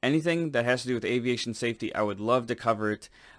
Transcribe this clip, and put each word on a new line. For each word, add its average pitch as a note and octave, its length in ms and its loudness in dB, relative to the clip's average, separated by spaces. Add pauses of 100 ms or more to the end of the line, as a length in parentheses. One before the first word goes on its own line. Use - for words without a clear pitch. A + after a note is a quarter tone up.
anything D#3+ 480 2
that A#2+ 140 2
has B2 180 2
to B2 40 -6
do B2+ 60 0
with A2+ 120 -2
aviation A#2+ 500 0
safety, A#2 400 -4
I G#2+ 80 2
would G2+ 160 -2
love A#2 280 2
to A#2+ 80 -4
cover G#2+ 360 0
it, - 180 -8 (300)